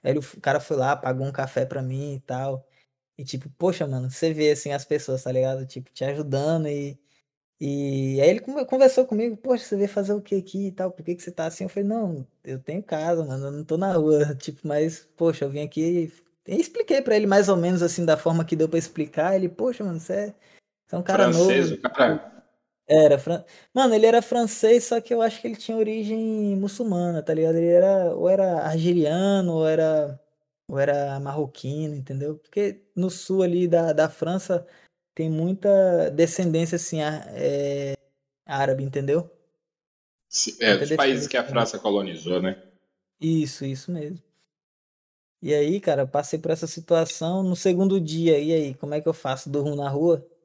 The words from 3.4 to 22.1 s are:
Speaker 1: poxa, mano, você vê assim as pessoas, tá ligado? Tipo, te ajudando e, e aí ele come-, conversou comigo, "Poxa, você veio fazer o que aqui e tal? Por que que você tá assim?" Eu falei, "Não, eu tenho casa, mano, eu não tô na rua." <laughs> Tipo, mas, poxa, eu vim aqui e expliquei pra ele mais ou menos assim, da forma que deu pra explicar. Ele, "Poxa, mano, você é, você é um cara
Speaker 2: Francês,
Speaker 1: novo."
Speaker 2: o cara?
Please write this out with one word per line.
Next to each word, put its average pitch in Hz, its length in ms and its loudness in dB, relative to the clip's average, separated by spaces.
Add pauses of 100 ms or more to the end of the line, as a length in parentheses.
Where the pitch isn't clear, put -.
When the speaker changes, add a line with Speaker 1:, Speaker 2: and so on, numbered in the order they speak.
Speaker 1:
poxa, 180 280 0
mano, 131 240 -6
você 160 220 -2
vê 151 200 2
assim 143 200 -4
as 139 120 -6
pessoas, 139 380 -4
tá 127 100 -6
ligado? 131 340 -2
Tipo, 135 260 -14
te - 120 -8
ajudando 147 640 -2
e, 143 300 -6 (640)
e 139 600 -2
aí 147 100 8
ele 214 100 0
come-, 269 260 -6
conversou 262 400 4
comigo, 226 300 -2
"Poxa, 240 280 -2
você 202 120 -4
veio 196 120 0
fazer 202 260 -2
o 208 80 -4
que 202 140 -4
aqui 190 320 -6
e 185 40 -8
tal? 185 200 -6
Por 160 120 -20
que 175 100 -6
que 175 80 -12
você 175 100 -12
tá 160 140 -6
assim?" 165 180 -8
Eu 190 60 -8
falei, 202 180 -4
"Não, 185 380 -4 (180)
eu 131 160 -10
tenho 165 220 -8
casa, 165 420 -2
mano, 135 220 -6
eu 143 60 -8
não 151 120 -10
tô 156 140 -2
na 190 160 0
rua." 156 240 4
<laughs> 147 240 0
Tipo, - 240 -12
mas, 156 500 -2
poxa, 165 280 0
eu 139 60 -4
vim 147 120 -6
aqui 160 500 -2 (340)
e 214 140 -2
expliquei - 420 0
pra 220 140 2
ele 214 100 4
mais 196 220 4
ou 196 80 4
menos 175 260 2
assim, 170 220 0
da 156 120 4
forma 165 280 0
que 160 120 -2
deu 156 120 2
pra 165 120 0
explicar. 160 560 -2
Ele, 190 120 0
"Poxa, 220 360 -4
mano, 170 160 -6
você 175 140 -8
é, 208 200 -6 (540)
você 175 80 -6
é - 20 -2
um 180 60 -4
cara 196 280 4
Speaker 2:
Francês, 165 380 4
Speaker 1:
novo." - 160 -8
Speaker 2:
o - 60 -2
cara? - 400 2 (560)